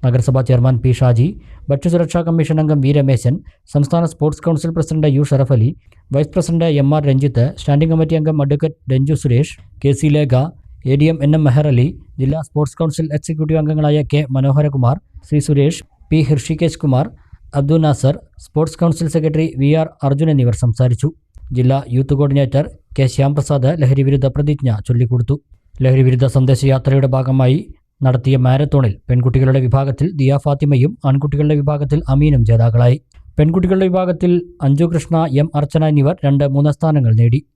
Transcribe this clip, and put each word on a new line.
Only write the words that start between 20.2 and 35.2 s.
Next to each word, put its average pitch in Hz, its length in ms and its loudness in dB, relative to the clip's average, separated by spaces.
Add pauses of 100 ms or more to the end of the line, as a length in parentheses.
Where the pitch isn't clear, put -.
എന്നിവർ 127 240 2
സംസാരിച്ചു. 123 580 -2 (400)
ജില്ലാ 127 360 0
യൂത്ത് 135 260 -2
കോർഡിനേറ്റർ 139 560 0 (280)
കെ 135 80 2
ശ്യാംപ്രസാദ് 143 760 -2
ലഹരിവിരുദ്ധ 135 440 0
പ്രതിജ്ഞ 139 500 -2 (120)
ചൊല്ലിക്കൊടുത്തു. 120 520 -2 (420)
ലഹരിവിരുദ്ധ 131 440 2
സന്ദേശയാത്രയുടെ 131 800 0
ഭാഗമായി 131 680 0 (280)
നടത്തിയ 127 340 0
മാരത്തോണിൽ 131 600 2 (140)
പെൺകുട്ടികളുടെ 127 500 2
വിഭാഗത്തിൽ 135 540 -2
ദിയ 139 300 0
ഫാത്തിമയും 143 600 0
ആൺകുട്ടികളുടെ 143 500 0
വിഭാഗത്തിൽ 147 540 -2
അമീനും 139 360 2
ജേതാക്കളായി. 117 560 2 (380)
പെൺകുട്ടികളുടെ 180 480 0
വിഭാഗത്തിൽ 180 560 0 (200)
അഞ്ജു 143 220 2
കൃഷ്ണ, 165 480 -2